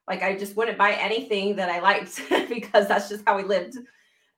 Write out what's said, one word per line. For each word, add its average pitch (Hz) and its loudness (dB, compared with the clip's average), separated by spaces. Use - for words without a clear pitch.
Like, 180 -4
I 196 2
just 202 -8
wouldn't 220 0
buy 202 4
anything 208 -2
that 185 -2
I 175 -2
liked 190 0
<laughs> - 0
because 208 2
that's 202 2
just 208 -10
how 202 4
we 196 -4
lived. 196 -2